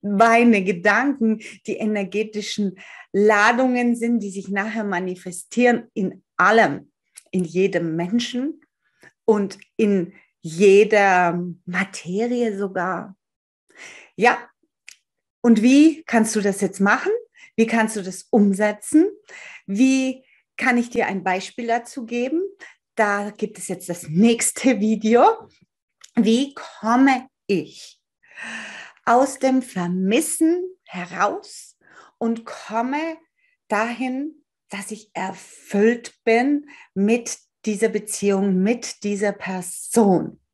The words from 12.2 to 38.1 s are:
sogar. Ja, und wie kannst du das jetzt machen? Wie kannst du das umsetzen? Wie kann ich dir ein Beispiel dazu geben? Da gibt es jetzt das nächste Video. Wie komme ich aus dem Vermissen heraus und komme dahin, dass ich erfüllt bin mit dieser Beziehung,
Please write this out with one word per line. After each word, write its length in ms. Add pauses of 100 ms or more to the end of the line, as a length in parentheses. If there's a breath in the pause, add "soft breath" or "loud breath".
sogar. 600 (1000 loud breath)
Ja, 240 (1040)
und 200
wie 420
kannst 320
du 40
das 200
jetzt 200
machen? 320 (440 soft breath)
Wie 100
kannst 300
du 60
das 280
umsetzen? 760 (600 loud breath)
Wie 580 (320 soft breath)
kann 200
ich 140
dir 160
ein 180
Beispiel 420
dazu 380
geben? 380 (520 loud breath)
Da 360
gibt 280
es 100
jetzt 200
das 200
nächste 720
Video. 440 (920)
Wie 400
komme 760 (180)
ich 540 (1040 loud breath)
aus 340
dem 240
Vermissen 1000 (200)
heraus 920 (420 soft breath)
und 260
komme 760 (500)
dahin, 760 (240)
dass 220
ich 220
erfüllt 1040 (100)
bin 440 (260 loud breath)
mit 440 (260)
dieser 240
Beziehung, 720